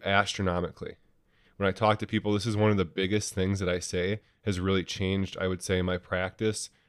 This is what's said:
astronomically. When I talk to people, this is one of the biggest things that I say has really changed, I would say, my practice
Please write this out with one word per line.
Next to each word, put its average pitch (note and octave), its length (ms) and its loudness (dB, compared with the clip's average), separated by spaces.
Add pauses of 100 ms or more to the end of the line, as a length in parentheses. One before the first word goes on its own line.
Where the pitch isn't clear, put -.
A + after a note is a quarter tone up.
astronomically. F#2+ 920 0 (680)
When G2 60 4
I - 20 0
talk G#2+ 280 2
to G#2+ 60 -4
people, G#2 280 0
this G2+ 120 0
is G#2+ 120 -2
one G#2+ 140 6
of G2+ 60 4
the F#2 60 4
biggest F#2+ 500 -2
things G2 280 0
that F2+ 80 -2
I F2+ 100 0
say F#2 400 -2 (220)
has F#2+ 180 -2
really F#2+ 240 2
changed, F#2+ 560 -2
I F#2 80 0
would F#2 160 -2
say, F#2 180 0
my F2+ 140 0
practice F#2+ 720 -4 (200)